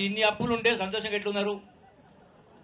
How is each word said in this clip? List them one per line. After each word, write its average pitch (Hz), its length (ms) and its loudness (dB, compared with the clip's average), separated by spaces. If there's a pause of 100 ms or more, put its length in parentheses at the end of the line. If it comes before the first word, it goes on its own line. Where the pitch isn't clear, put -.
ఇన్ని 208 180 0
అప్పులు 220 300 2
ఉంటే 233 220 2
సంతోషంగా 208 440 -4
ఎట్లున్నారు? 202 360 -2 (1080)